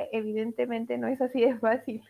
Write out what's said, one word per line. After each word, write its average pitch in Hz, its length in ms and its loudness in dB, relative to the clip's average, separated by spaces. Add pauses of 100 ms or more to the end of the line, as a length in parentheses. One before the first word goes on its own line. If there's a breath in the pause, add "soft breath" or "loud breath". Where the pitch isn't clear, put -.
(120)
evidentemente 226 840 -2
no 233 100 0
es 262 120 0
así 254 200 0
de 240 180 6
fácil, 226 520 0